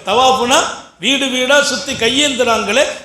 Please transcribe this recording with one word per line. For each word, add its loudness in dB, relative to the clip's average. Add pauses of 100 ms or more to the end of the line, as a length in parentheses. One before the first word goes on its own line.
தவாஃப்னா 2 (420)
வீடு 0
வீடா 2 (140)
சுத்தி -6 (120)
கையேந்துறாங்களே, 0 (200)